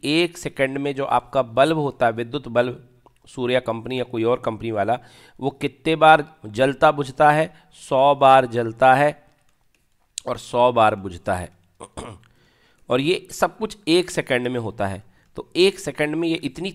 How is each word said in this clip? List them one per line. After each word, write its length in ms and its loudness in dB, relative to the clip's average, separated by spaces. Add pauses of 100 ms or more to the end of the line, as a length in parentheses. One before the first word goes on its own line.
एक 340 -2
सेकंड 400 -4
में 160 -4
जो 120 -6
आपका 360 -2
बल्ब 360 0
होता 280 -2
है, 60 0
विद्युत 360 -8
बल्ब, 400 -2 (380)
सूर्या 340 -2
कंपनी 380 -6
या 60 -4
कोई 200 -6
और 200 0
कंपनी 260 -6
वाला, 280 -2 (420)
वो 120 -4
कितने 440 -4
बार 280 6 (220)
जलता 460 2
बुझता 380 0
है? 220 0 (280)
सौ 340 2
बार 320 6
जलता 480 2
है 160 2 (1160)
और 120 -6
सौ 340 2
बार 220 4
बुझता 400 -8
है। 160 -10 (480)
<clears throat> 920 -20
और 120 0
ये 300 -2
सब 280 -4
कुछ 180 -8 (120)
एक 220 2
सेकंड 380 -2
में 120 -6
होता 260 -6
है। 160 -8 (340)
तो 120 -14 (100)
एक 200 2
सेकंड 360 -6
में 140 -4
ये 160 -2
इतनी 300 -8